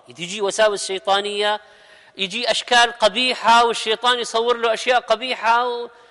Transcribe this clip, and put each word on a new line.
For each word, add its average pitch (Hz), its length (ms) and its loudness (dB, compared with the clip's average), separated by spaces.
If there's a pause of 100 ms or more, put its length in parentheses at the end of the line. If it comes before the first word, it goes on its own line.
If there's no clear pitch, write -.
تجي 175 320 -12
وساوس 202 460 0
شيطانية، 202 760 -2 (560)
يجي 220 340 -4
أشكال 240 420 2
قبيحة، 233 760 2
والشيطان 233 520 0
يصور 233 380 0
له 226 180 0
أشياء 240 260 0
قبيحة 233 680 0
و-، 240 220 -8 (200)